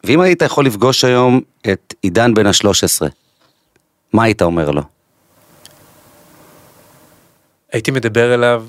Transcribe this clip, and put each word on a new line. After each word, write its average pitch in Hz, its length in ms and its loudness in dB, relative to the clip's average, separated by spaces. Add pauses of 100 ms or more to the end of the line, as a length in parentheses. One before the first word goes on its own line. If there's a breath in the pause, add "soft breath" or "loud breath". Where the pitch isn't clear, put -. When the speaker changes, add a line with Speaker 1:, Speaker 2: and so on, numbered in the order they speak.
Speaker 1:
ואם 156 160 2
היית 180 220 2
יכול 143 240 0
לפגוש 123 380 0
היום 127 360 2 (320)
את - 300 -8
עידן 110 320 0
בן 107 120 2
השלוש 98 380 0
עשרה, 80 240 -2 (1040)
מה 110 100 2
היית 110 200 0
אומר 82 280 -2
לו? 73 120 -2 (3000)
Speaker 2:
הייתי 117 180 -4
מדבר 120 440 0
אליו 120 340 0